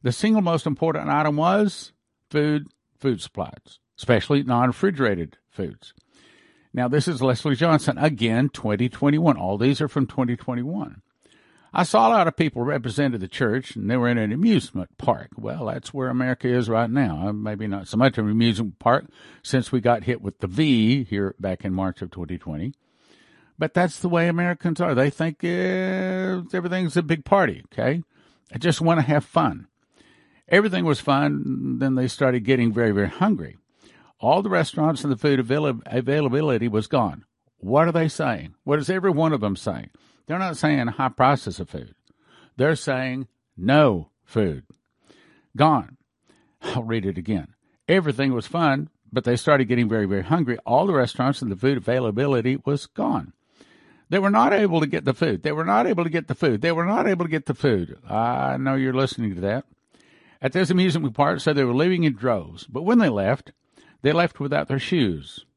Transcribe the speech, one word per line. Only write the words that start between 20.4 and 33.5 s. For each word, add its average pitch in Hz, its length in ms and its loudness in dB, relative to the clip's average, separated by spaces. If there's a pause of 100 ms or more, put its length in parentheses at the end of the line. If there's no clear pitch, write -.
V 120 560 2
here 101 360 -2
back 95 240 -6
in 95 100 -4
March 95 280 -4
of 90 80 -10
twenty 87 280 -10
twenty. 82 360 -8 (840)
But 156 140 -4
that's 175 260 0
the 180 100 -4
way 170 180 2
Americans 175 540 -2
are. 165 140 0
They 135 140 4
think, 160 340 -4
uh, 185 1000 -2 (120)
everything's 180 440 -2
a 170 60 0
big 156 220 -4
party, 185 460 0
okay? 143 320 -2 (480)
They 131 60 -12
just 165 240 0
wanna 165 220 4
have 147 220 2
fun. 135 420 -2 (800)
Everything 185 380 2
was 147 160 0
fine. 139 760 0
Then 131 180 0
they 127 120 0
started 127 380 0
getting 120 280 4
very, 113 180 2
very 98 180 2
hungry. 135 480 -2 (600)